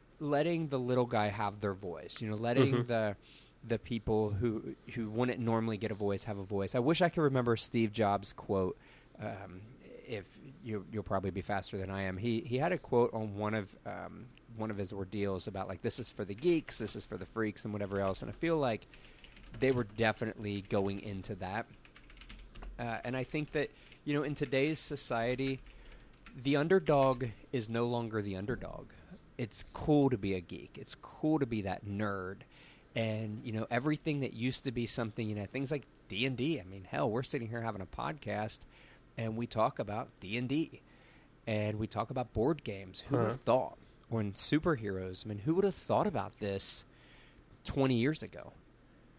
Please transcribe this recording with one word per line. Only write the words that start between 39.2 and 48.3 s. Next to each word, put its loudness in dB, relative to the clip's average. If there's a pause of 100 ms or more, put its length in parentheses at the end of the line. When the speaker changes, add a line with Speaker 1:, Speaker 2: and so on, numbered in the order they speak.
Speaker 1:
we -4
talk 2
about -4 (100)
D -4
and -2
D. 0 (640)
And 0
we -2
talk -2
about -4
board 2
games. -8
Who 4
would 4
have 0
Speaker 2:
Huh. -8
Speaker 1:
thought? 4 (340)
Or 2
in -2
superheroes. 0
I -6
mean, -4
who 2
would 4
have 4
thought 4
about -2
this -2 (800)
twenty 2
years 2
ago? -12 (640)